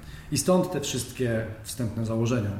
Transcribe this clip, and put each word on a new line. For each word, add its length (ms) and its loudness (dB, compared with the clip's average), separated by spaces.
I 60 2
stąd 340 4
te 100 -2
wszystkie 640 0
wstępne 420 -4
założenia, 440 2